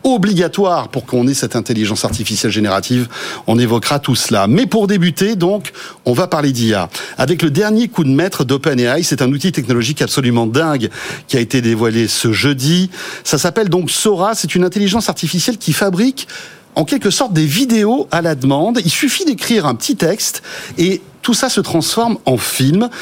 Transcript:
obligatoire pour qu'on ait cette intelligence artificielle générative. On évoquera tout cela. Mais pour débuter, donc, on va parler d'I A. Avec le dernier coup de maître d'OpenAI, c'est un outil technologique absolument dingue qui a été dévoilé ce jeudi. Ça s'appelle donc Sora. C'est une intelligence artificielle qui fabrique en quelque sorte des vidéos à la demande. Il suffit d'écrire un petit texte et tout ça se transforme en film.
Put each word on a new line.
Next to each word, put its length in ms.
obligatoire 880
pour 160
qu'on 220
ait 60
cette 220
intelligence 500
artificielle 460
générative. 560
On 100
évoquera 400
tout 180
cela. 320
Mais 200
pour 180
débuter, 500
donc, 360
on 80
va 140
parler 240
d'I 240
A. 140
Avec 240
le 80
dernier 380
coup 160
de 60
maître 340
d'OpenAI, 580
c'est 220
un 80
outil 200
technologique 500
absolument 440
dingue 440
qui 100
a 20
été 220
dévoilé 460
ce 240
jeudi. 580
Ça 140
s'appelle 320
donc 200
Sora. 460
C'est 200
une 100
intelligence 440
artificielle 480
qui 160
fabrique 540
en 80
quelque 260
sorte 240
des 120
vidéos 680
à 100
la 140
demande. 480
Il 80
suffit 340
d'écrire 400
un 100
petit 200
texte 480
et 240
tout 120
ça 140
se 140
transforme 640
en 120
film. 520